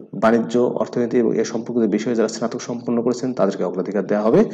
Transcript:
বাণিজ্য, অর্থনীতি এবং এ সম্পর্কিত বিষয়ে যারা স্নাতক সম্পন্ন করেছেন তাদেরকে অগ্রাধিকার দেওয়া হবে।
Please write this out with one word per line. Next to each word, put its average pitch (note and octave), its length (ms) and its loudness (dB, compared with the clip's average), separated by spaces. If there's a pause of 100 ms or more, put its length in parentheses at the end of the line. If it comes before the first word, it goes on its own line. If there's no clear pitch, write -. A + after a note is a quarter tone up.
(140)
বাণিজ্য, A2+ 460 2
অর্থনীতি A#2+ 580 0
এবং A#2 200 2
এ A2+ 60 2
সম্পর্কিত A#2 460 0
বিষয়ে G#2+ 260 0
যারা A2+ 120 2
স্নাতক A2+ 340 -6
সম্পন্ন A#2+ 400 -4
করেছেন B2 320 -2
তাদেরকে G2 300 0
অগ্রাধিকার F#2 440 -2
দেওয়া G#2 160 0
হবে। D3 300 4